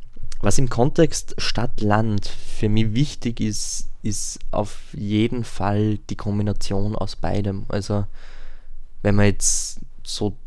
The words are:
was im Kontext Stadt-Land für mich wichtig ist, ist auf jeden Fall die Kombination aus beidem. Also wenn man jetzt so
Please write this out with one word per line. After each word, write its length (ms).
was 160
im 100
Kontext 680
Stadt-Land 880
für 420
mich 260
wichtig 460
ist, 480
ist 380
auf 420
jeden 520
Fall 540
die 60
Kombination 800
aus 180
beidem. 540
Also 380
wenn 120
man 120
jetzt 520
so 340